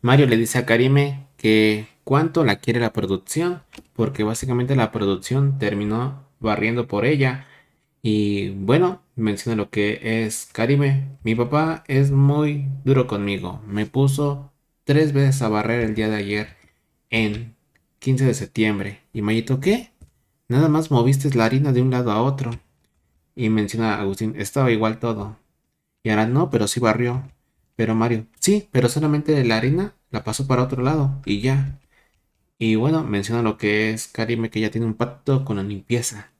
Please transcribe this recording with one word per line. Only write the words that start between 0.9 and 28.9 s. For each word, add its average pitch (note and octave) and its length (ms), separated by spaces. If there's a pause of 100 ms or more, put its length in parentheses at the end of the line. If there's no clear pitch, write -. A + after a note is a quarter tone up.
que G#2+ 520 (180)
cuánto D#3 400
la G2+ 140
quiere A#2+ 200
la A#2 140
producción, D3 680 (300)
porque A#2 300
básicamente B2 540
la A2+ 160
producción B2 680
terminó G#2+ 680 (140)
barriendo A2 480
por G2+ 180
ella. C3+ 400 (560)
Y G#2 500
bueno, C#3 500 (140)
menciona A2 420
lo G#2 120
que G#2+ 560
es - 280
Karime. C#3 680
"Mi A2+ 120
papá D3 520
es C#3 240
muy C#3+ 560 (180)
duro B2+ 220
conmigo. G2+ 600
Me G#2 180
puso C#3 680 (320)
tres D3 280
veces C#3 280
a A2+ 80
barrer A2+ 320
el G#2+ 140
día G#2+ 140
de G#2+ 60
ayer G#2 400 (540)
en A2+ 460 (440)
quince C3 260
de B2 100
septiembre". G2+ 680 (120)
Y A2 80
Mayito, A2+ 380
"¿Qué? G#3 320 (560)
Nada D3 220
más D#3 220
moviste C3+ 440
la A2+ 100
harina C3+ 280
de B2 80
un B2+ 100
lado B2 200
a G#2+ 100
otro". C3+ 300 (840)
Y A2+ 140
menciona A2 460
a G2+ 60
Agustín, G2 360
"Estaba B2 340
igual A2+ 280
todo". G#2+ 380 (680)
Y G#2+ 60
ahora, G#2+ 180
"No, C#3 220
pero G#2+ 180
sí - 120
barrió". A#2+ 500 (460)
Pero A2 200
Mario, A2+ 320 (120)
"Sí, G3+ 320
pero B2 180
solamente D3 560